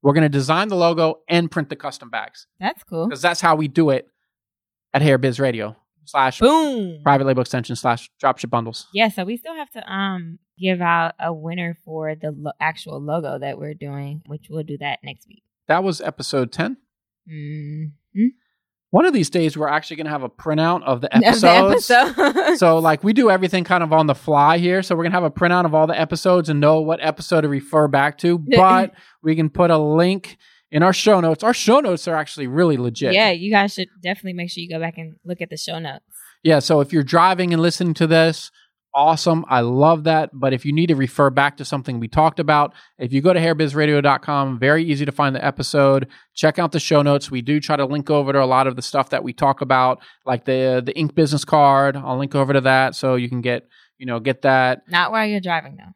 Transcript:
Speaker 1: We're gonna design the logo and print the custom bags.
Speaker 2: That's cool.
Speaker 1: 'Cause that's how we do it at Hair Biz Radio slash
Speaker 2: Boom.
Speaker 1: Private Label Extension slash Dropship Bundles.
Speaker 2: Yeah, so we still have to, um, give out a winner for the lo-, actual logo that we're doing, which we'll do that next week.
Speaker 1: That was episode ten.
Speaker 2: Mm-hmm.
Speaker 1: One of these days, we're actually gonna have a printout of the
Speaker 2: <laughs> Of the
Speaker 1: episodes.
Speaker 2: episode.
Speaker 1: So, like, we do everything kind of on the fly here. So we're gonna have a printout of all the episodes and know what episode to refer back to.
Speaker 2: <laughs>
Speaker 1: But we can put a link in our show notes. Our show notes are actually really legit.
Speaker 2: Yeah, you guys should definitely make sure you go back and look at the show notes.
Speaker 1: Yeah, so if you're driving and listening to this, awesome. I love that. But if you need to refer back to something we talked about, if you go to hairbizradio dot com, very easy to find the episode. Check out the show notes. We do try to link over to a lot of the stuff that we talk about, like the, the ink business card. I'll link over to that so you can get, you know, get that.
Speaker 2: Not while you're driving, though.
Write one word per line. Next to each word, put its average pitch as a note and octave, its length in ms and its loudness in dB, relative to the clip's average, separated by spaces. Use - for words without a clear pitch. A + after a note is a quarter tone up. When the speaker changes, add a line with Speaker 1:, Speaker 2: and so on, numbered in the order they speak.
Speaker 1:
We're C#3+ 100 2
gonna D#3 160 2
design D3+ 400 -2
the G3 60 -4
logo E3 520 0
and E3+ 240 0
print D3 180 -6
the D3 60 -10
custom C3+ 340 -14
bags. A2+ 380 -12
Speaker 2:
That's G#3 240 -6
cool. E3 260 -6
Speaker 1:
'Cause C3+ 120 -10
that's E3+ 200 -2
how E3 140 4
we D#3 120 -2
do D#3 220 2
it C3 180 -2
at C#3 80 2
Hair C#3+ 180 4
Biz B2+ 200 -4
Radio A2+ 360 -4
slash C3+ 340 -2
Speaker 2:
Boom. A#3+ 640 0
Speaker 1:
Private C#3 240 2
Label B2+ 140 0
Extension A#2+ 360 -6
slash A#2+ 320 -4
Dropship B2+ 280 -2
Bundles. A2+ 440 -6
Speaker 2:
Yeah, A3 160 0
so F#3+ 140 -8
we A3 140 -8
still D#4+ 180 -14
have D4 160 -14
to, - 180 -18
um, F#3+ 500 -8
give F#3 220 -2
out E3+ 380 0
a E3 140 -6
winner E3 520 -10
for D#3 300 -8
the D#3 220 -10
lo-, D3 220 -10
actual D#3 420 -8
logo D3+ 380 -6
that C#3 180 -10
we're D3+ 160 -12
doing, C#3+ 520 -12
which D3 240 -16
we'll D#3 140 -10
do D3+ 160 -12
that C#3+ 240 -8
next - 240 -20
week. - 160 -20
Speaker 1:
That E3+ 160 2
was F#3 180 -4
episode C3 500 -6
ten. B3 240 -6
Speaker 2:
Mm-hmm. D3+ 960 -8
Speaker 1:
One B3+ 160 4
of F4+ 80 2
these F#3 160 0
days, D#3+ 260 0
we're D3+ 140 -4
actually D#3 260 -4
gonna D#3 140 -10
have D3 140 -6
a A#2+ 60 -8
printout D#3+ 540 -2
of B2+ 180 -2
the C3 60 -6
Speaker 2:
<laughs> - 80 -2
Of A#3 60 6
the - 60 4
Speaker 1:
episodes. F#3+ 640 4
Speaker 2:
episode. D4 680 2
Speaker 1:
So, E3 220 4
like, D#3+ 240 0
we G#3+ 100 2
do A3+ 180 4
everything F#3 320 0
kind F3 200 0
of D#3 100 0
on D#3+ 140 4
the C#3 80 2
fly D3+ 420 2
here. F3+ 260 0
So F#3 140 -2
we're E3 60 -2
gonna E3+ 120 -2
have F3+ 80 0
a D3+ 80 -2
printout F3 340 0
of D#3 80 -2
all D#3 140 4
the E3 120 -2
episodes E3 500 0
and D3 100 0
know D#3 220 4
what D#3+ 200 -2
episode D#3 400 -2
to D3+ 80 0
refer C#3+ 380 0
back C#3 320 0
to. F3 180 0
Speaker 2:
<laughs> D3 200 0
Speaker 1:
But F#3 360 4
we D#3 140 0
can D#3 120 0
put E3+ 220 2
a D#3+ 60 4
link E3+ 600 0
in D3+ 120 2
our F#3 100 4
show G3+ 280 4
notes. D#3+ 220 0
Our A#3 100 2
show A#3+ 260 4
notes F#3+ 280 -2
are E3 80 -2
actually D3 320 -6
really D#3 300 2
legit. B2 360 -2
Speaker 2:
Yeah, G#3 180 4
you F3 200 -6
guys G3+ 220 2
should F#3 140 -8
definitely F#3 300 -8
make F3 180 -10
sure F3 100 -12
you E3+ 80 -12
go D#3+ 100 -8
back E3 180 -8
and D#3+ 260 -18
look F3+ 180 -10
at E3+ 80 -12
the D#3 80 -14
show E3 220 -10
notes. C#3+ 240 -14
Speaker 1:
Yeah, D#3+ 160 4
so D#3 220 2
if F#3 100 -2
you're D#3 120 0
driving F3 500 2
and D#3+ 80 0
listening E3+ 340 0
to E3 120 0
this, D#3+ 440 2
awesome. D#3+ 560 0
I B2+ 120 2
love D3 440 2
that. D#3 280 0
But C3+ 200 -2
if B2+ 120 -6
you D3 80 -2
need E3 140 2
to E3 80 2
refer C3+ 340 2
back C#3 280 0
to C#3 80 -12
something C3+ 340 -8
we A2+ 80 -8
talked D#3 320 0
about, D3 340 0
if B2 160 -8
you C#3 80 2
go F3 120 4
to F3 60 2
hairbizradio D3+ 600 0
dot C#3 200 2
com, C#3 380 -4
very D3 240 2
easy D3 220 -2
to D3+ 60 -6
find C3+ 240 -2
the - 100 -6
episode. C#3 600 2
Check D#3 220 0
out E3+ 140 -2
the E3 80 -2
show D3 220 2
notes. C#3+ 280 0
We B2+ 120 -6
do D3 180 -2
try D3 160 -4
to C#3 100 -2
link C#3 240 -6
over C#3+ 240 2
to C#3 80 4
a C3 40 4
lot C3 220 2
of B2 100 -4
the B2 40 -10
stuff - 280 -4
that C3 140 -4
we A#2+ 100 -8
talk C3+ 280 0
about, B2+ 380 2
like B2 200 -4
the, C3 400 0
the - 120 -8
ink D3+ 180 -4
business D3 300 0
card. C#3 520 4
I'll B2+ 200 -6
link C#3 160 -6
over C#3 200 0
to C3+ 80 4
that C3 340 2
so C3 200 0
you B2 140 -2
can B2 120 -6
get, B2 260 -4
you C3 80 -16
know, A#2+ 140 -4
get B2+ 240 -4
that. C3 460 2
Speaker 2:
Not F3 220 0
while A3 160 -2
you're G#3 140 -4
driving, E3 360 -6
though. - 180 -20